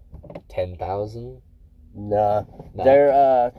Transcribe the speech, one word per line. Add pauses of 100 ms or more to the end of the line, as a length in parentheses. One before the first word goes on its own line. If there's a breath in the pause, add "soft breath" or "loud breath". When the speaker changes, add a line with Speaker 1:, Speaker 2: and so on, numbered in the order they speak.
(480)
Speaker 1:
ten
thousand? (520)
Speaker 2:
Nah. (300)
Speaker 1:
Nah.
Speaker 2:
They're,
uh,